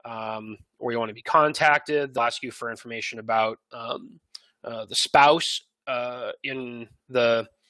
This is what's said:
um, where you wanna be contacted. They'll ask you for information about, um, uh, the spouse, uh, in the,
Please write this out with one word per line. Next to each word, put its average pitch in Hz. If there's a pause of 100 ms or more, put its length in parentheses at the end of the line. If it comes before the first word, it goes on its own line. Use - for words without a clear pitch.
um, 110 (220)
where 120
you 117
wanna 113
be 107
contacted. 147
They'll 120
ask -
you 123
for 117
information 113
about, 110 (140)
um, 123 (460)
uh, 113
the 92
spouse, - (240)
uh, 123 (120)
in 123 (200)
the, 117 (240)